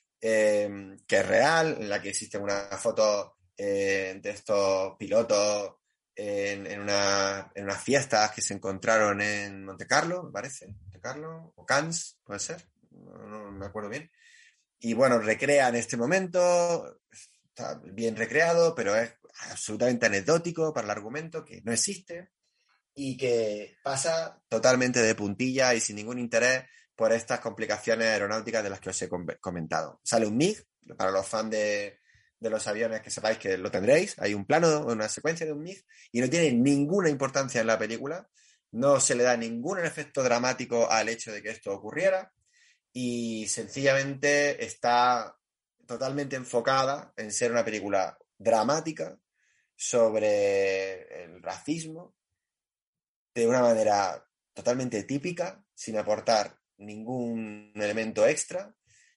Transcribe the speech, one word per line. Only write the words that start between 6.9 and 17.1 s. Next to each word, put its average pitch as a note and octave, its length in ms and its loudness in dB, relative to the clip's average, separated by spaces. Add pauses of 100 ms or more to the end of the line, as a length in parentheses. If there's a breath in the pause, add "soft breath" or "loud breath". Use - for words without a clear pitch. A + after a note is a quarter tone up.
en G2+ 100 -10
unas G2 160 -4
fiestas A#2 520 2
que - 100 -8
se G2+ 120 -4
encontraron G2+ 680 2
en G2+ 440 -4
Monte F#2+ 220 -14
Carlo, D#3+ 380 0
me B2+ 80 -16
parece, G#2+ 340 -10
Monte - 320 -18
Carlo, D#3 560 -12
o - 100 -20
Cannes, D#3+ 600 -2
puede G2+ 160 -10
ser, - 280 -10 (220)
no, F#2 280 -20
no G#2 340 -16
me G2 140 -12
acuerdo G2+ 220 -8
bien. C#3+ 220 -12 (680 soft breath)
Y A#2 140 -2
bueno, A#2+ 260 6
recrean B2 560 4
este A#2 200 -2
momento, F3 1080 2 (440 loud breath)